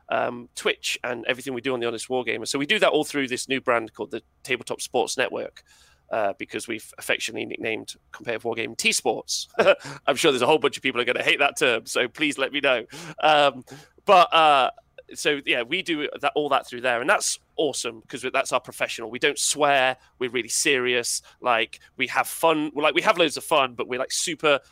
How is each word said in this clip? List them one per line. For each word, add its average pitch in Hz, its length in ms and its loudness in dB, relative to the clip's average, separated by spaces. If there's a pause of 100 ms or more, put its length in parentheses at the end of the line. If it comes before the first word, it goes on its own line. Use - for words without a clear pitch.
Um, 120 460 -4
Twitch - 480 -4
and 120 240 -6
everything 127 260 -2
we 123 80 -6
do 131 140 -2
on 123 60 -4
the 117 80 0
Honest 117 200 -6
Wargamer. 113 380 -2
So 139 140 -2
we 143 60 -2
do 214 120 2
that 180 120 4
all 151 120 4
through 139 240 -2
this 120 220 -6
new 131 120 -2
brand 117 320 0
called - 200 -8
the 110 100 -8 (220)
Tabletop 120 360 -6
Sports - 380 -2
Network, 120 460 -6 (460)
uh, 101 280 -2
because - 300 -8
we've 110 280 -10
affectionately 113 480 -4
nicknamed 113 520 -8 (160)
competitive 110 320 -8
wargaming 113 320 -6
T-Sports. - 720 -2 (300)
<laughs> 139 280 -16
I'm 143 80 2
sure 147 160 4
there's 123 120 2
a 123 40 4
whole 151 140 6
bunch 135 160 0
of - 80 -10
people 127 160 -2
are 120 40 -2
gonna 123 200 -2
hate 147 160 2
that 139 180 2
term, 120 280 0
so 123 200 0
please 143 320 -4
let 131 140 -2
me 143 80 -4
know. 127 260 2 (340)
Um, 147 440 4 (400)
but, 180 280 8
uh, 151 380 6 (440)
so 147 320 0
yeah, 135 160 0
we 156 200 -4
do 151 260 -2 (120)
that, 139 140 0
all 147 140 0
that 131 200 2
through 123 120 -10
there, 120 200 0
and 135 80 -2
that's 214 300 0 (200)
awesome 120 440 -4
'cause 120 200 -12 (100)
that's 135 200 0
our 127 80 2
professional. 120 480 -6
We 120 120 -10
don't 147 180 0
swear. 139 580 2 (220)
We're 127 120 -2
really 113 180 -4
serious. 123 760 0 (180)
Like, 113 380 0 (180)
we 127 120 -2
have - 200 0
fun. 156 460 0
We're 143 80 -4
like, 151 120 2
we 165 80 0
have 190 140 4
loads 165 200 2
of 131 80 -8
fun, 135 300 2
but 120 140 -6
we're, 123 120 -4
like, 135 120 -6
super, 147 480 0 (120)